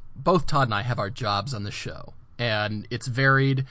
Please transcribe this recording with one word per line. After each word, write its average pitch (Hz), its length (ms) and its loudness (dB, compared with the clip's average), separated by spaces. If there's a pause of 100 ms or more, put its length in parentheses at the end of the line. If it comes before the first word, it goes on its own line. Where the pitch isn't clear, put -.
(160)
both 175 300 4
Todd 135 220 4
and 110 60 -2
I 101 80 0
have 120 160 -2
our 101 120 -2
jobs 104 420 -2
on 104 120 -6
the 101 60 -6
show. - 440 -10 (240)
And 107 520 -2
it's 120 160 -6
varied. 135 640 4